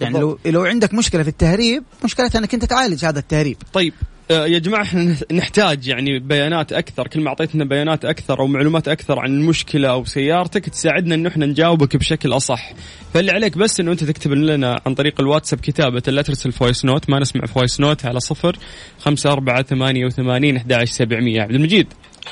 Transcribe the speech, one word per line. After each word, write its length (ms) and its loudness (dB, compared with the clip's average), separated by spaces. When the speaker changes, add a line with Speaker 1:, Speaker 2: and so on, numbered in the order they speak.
Speaker 1:
يعني 180 -2
لو، 100 0
Speaker 2:
بالضبط. 180 -6
Speaker 1:
لو 180 2
عندك 300 2
مشكلة 280 0
في 60 0
التهريب، 540 2
مشكلتها 340 0
إنك 160 -2
أنت 100 -2
تعالج 400 0
هذا 140 0
التهريب. 380 0
Speaker 2:
طيب، 200 0
آه، 160 2
يا 120 2
جماعة، 240 0
إحنا 320 2
نح-، 180 -6
نحتاج 540 0
يعني 320 -2
بيانات 540 0
أكثر. 360 -4
كل 120 -4
ما 80 -2
أعطيتنا 360 -2
بيانات 400 0
أكثر 360 -4
أو 60 2
معلومات 420 2
أكثر 300 -2
عن 120 -4
المشكلة 600 2
أو 140 0
سيارتك، 640 -2
تساعدنا 460 0
إنه 140 0
إحنا 180 0
نجاوبك 500 2
بشكل 360 0
أصح. 400 -2
فاللي 160 2
عليك 280 0
بس 220 2
إنه 120 2
أنت 120 -2
تكتب 280 -2
لنا 540 2
عن 80 0
طريق 260 0
الواتساب 400 2
كتابة، 460 0
لا 160 2
ترسل 300 -4
فويس 320 0
نوت، 260 2
ما 100 2
نسمع 260 -2
فويس 340 0
نوت 260 2
على 140 -2
صفر 380 -2
خمسة 320 0
أربعة 300 0
ثمانية 440 0
وثمانين 500 0
أحد 160 -2
عشر 200 2
سبعمية. 500 0
عبد 120 -2
المجيد. 320 4